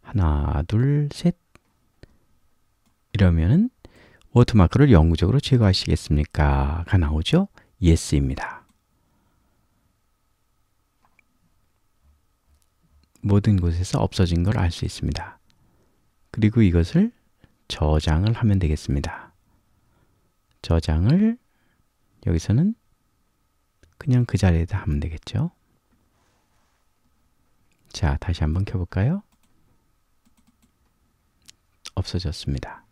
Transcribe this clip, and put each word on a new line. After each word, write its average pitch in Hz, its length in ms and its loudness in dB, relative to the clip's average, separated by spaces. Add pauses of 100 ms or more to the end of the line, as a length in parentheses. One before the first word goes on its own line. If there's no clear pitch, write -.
하나, 73 640 -2
둘, 143 460 0
셋. - 240 -4 (1800)
이러면은 98 580 2 (640)
"워터마크를 117 580 4
영구적으로 85 500 4
제거하시겠습니까?"가 80 1600 0
나오죠. 82 500 0 (340)
예스입니다. 82 840 0 (4000)
모든 104 360 2
곳에서 87 440 -2
없어진 85 420 0
걸 - 160 -2
알 90 120 0
수 - 140 -8
있습니다. - 540 -8 (920)
그리고 110 320 0
이것을 98 500 2 (560)
저장을 78 640 0
하면 104 260 0
되겠습니다. - 720 -4 (1300)
저장을 107 760 0 (880)
여기서는 110 480 0 (1200)
그냥 123 280 0
그 - 100 -6
자리에다 85 460 0
하면 73 180 -4
되겠죠. 80 500 -6 (2500)
자, - 300 -4
다시 - 240 -6
한번 80 220 -2
켜볼까요? 101 580 -4 (2750)
없어졌습니다. - 960 -8